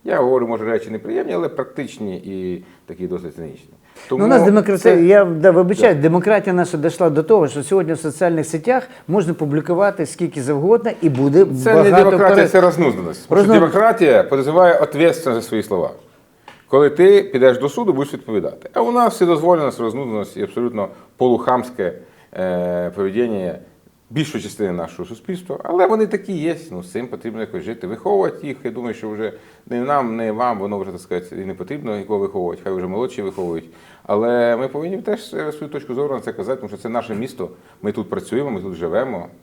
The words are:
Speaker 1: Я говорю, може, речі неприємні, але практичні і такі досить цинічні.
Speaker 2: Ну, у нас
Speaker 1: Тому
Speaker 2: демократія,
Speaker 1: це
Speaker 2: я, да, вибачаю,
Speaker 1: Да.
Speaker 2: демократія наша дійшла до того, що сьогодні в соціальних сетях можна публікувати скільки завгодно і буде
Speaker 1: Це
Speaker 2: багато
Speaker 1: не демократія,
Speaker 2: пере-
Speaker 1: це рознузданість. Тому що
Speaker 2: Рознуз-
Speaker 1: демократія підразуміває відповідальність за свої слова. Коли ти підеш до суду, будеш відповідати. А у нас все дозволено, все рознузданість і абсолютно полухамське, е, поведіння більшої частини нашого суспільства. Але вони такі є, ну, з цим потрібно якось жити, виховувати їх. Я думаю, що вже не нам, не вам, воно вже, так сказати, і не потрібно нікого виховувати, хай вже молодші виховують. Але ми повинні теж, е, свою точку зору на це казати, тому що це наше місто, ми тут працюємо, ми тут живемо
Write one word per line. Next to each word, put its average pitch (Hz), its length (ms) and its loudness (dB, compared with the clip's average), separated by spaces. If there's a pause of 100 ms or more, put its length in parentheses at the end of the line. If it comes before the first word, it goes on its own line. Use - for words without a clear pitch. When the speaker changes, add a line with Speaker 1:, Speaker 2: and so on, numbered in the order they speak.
Speaker 1:
Я 180 160 -2
говорю, 123 280 2
може, 110 180 -4
речі 110 240 -2
неприємні, - 440 -6
але 170 160 -4
практичні 110 680 -10
і 90 460 -8 (220)
такі 87 220 -10
досить 87 280 -10
цинічні. - 380 -16 (380)
Speaker 2:
Ну, 131 60 -2
у 202 100 2
нас 262 100 6
Speaker 1:
Тому 180 80 6
Speaker 2:
демократія, 196 500 4
Speaker 1:
це 170 80 6
Speaker 2:
я, 202 220 8
да, 170 260 4
вибачаю, 185 440 4
Speaker 1:
Да. 143 60 -2
Speaker 2:
демократія 185 520 2
наша 175 240 -2
дійшла 165 320 0
до 151 140 0
того, 196 240 4
що 135 160 -6
сьогодні 170 300 0
в 135 60 -6
соціальних 160 460 -2
сетях 226 380 -2 (240)
можна 175 260 0
публікувати 165 720 -2
скільки 151 360 -6
завгодно 175 500 0 (100)
і 165 80 2
буде 139 360 4 (180)
Speaker 1:
Це 220 100 4
Speaker 2:
багато - 160 6
Speaker 1:
не 175 80 8
демократія, 190 380 6
Speaker 2:
пере- 196 120 6
Speaker 1:
це 185 140 6
рознузданість. 120 680 0
Тому 190 120 6
що 202 100 4
Speaker 2:
Рознуз- 214 80 8
Speaker 1:
демократія 165 640 4
підразуміває 156 580 4
відповідальність 165 420 2
за 117 180 0
свої 107 220 -4
слова. 82 280 -2 (760)
Коли 139 220 6
ти 190 340 6
підеш 127 340 4
до 139 120 -4
суду, 208 240 -2
будеш 135 200 -4
відповідати. - 600 -6
А - 80 0
у 240 100 0
нас 240 220 2
все 180 120 2
дозволено, 165 440 2
все 117 140 -6
рознузданість 110 540 -6
і 104 60 -4
абсолютно 117 440 -4 (300)
полухамське, 123 760 0 (400)
е, 90 640 -4
поведіння 98 600 -2 (540)
більшої 127 340 -6
частини 101 280 -6
нашого 87 380 -10
суспільства. - 540 -12
Але 180 240 0
вони 214 200 0
такі 196 260 -8
є, 160 220 -4 (160)
ну, 90 120 -12
з - 80 -20
цим 123 160 -8
потрібно 113 340 -12
якось 92 220 -10
жити, 104 240 -10
виховувати 151 600 -4
їх. 127 160 -10
Я 120 80 -6
думаю, 117 220 -10
що 107 160 -10
вже 107 240 -6 (360)
не 123 120 -4
нам, 127 340 -2
не 113 160 -4
вам, 113 280 -4
воно 101 200 -6
вже, 95 120 -8
так 87 100 -14
сказати, 90 400 -8
і 95 40 -10
не 92 80 -10
потрібно 110 440 -10
нікого 101 220 -4
виховувати, 90 440 -6
хай 95 100 -6
вже 92 140 -6
молодші 110 340 -6
виховують. 90 480 -8 (340)
Але 117 540 0
ми 131 100 -6
повинні 165 300 -8
теж, 208 360 -8
е, 151 180 -6
свою 151 200 -12
точку 139 220 -10
зору 139 220 -4
на 113 60 -8
це - 120 -10
казати, 120 240 -6
тому 104 120 -14
що 101 80 -14
це 113 120 -12
наше 113 260 -6
місто, 101 340 -8 (320)
ми 104 100 -4
тут 104 180 -8
працюємо, 127 420 -6
ми 95 100 -8
тут 95 120 -10
живемо 87 540 -6 (160)